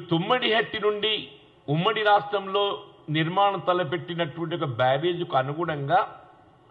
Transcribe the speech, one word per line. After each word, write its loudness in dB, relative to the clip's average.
తుమ్మడిహట్టి 0
నుండి 0
ఉమ్మడి 2
రాష్ట్రంలో 2
నిర్మాణం 2
తలపెట్టినటువంటి -2
ఒక -2
బ్యారేజ్కు 0
అనుగుణంగా 0